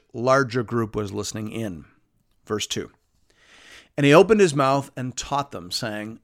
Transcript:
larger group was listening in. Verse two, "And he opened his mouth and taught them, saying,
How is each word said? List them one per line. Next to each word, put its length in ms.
larger 500
group 320
was 180
listening 380
in. 360
Verse 220
two, 260
"And 80
he 100
opened 260
his 140
mouth 400
and 220
taught 340
them, 200
saying, 540